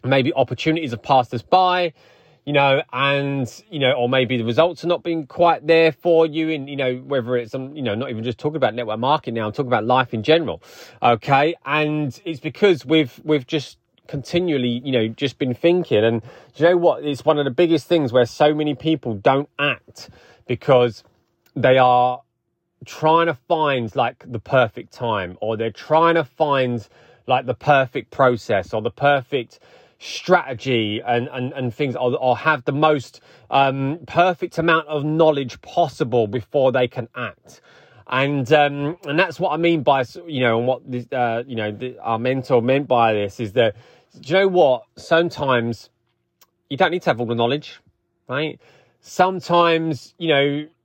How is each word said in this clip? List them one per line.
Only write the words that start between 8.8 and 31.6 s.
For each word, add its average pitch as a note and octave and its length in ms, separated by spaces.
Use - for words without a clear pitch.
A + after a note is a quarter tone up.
marketing C3 360
now, A2 100
I'm G#2 80
talking C#3 140
about A2+ 180
life B2 280
in A2+ 100
general, D3 380
okay? C#3 540
And D3+ 600
it's D#3+ 160
because D#3+ 440
we've, D3+ 380
we've D3+ 240
just - 300
continually, C3+ 760
you C#3 80
know, A2+ 160
just B2 320
been B2+ 140
thinking. E3 500
And A2+ 180
do - 420
you E3+ 80
know F3+ 60
what? D#3 280
It's C#3+ 180
one D3+ 160
of C#3+ 60
the C3+ 60
biggest D#3+ 360
things D3+ 240
where B2 140
so D3+ 280
many D3+ 220
people D3+ 380
don't C3+ 340
act - 500
because B2 580
they C3 220
are B2 440
trying E3 420
to D#3+ 60
find, C#3 640
like, A#2 360
the A#2 80
perfect B2 520
time, G2 500
or A2 160
they're A2+ 140
trying E3 440
to E3 80
find, C3 640
like, B2+ 180
the B2 80
perfect C#3 580
process A#2 640
or A2 80
the A2+ 100
perfect C#3 680
strategy B2 1040
and, A#2+ 260
and, B2+ 220
and B2+ 200